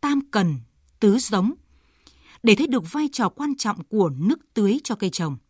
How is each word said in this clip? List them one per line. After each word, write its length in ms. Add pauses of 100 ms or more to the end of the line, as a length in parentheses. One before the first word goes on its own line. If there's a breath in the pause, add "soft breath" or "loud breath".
tam 180 (120)
cần, 280 (400)
tứ 200
giống", 340 (880 soft breath)
để 120
thấy 120
được 240
vai 200
trò 180
quan 260
trọng 280
của 340
nước 220 (140)
tưới 300
cho 120
cây 140
trồng. 280 (120)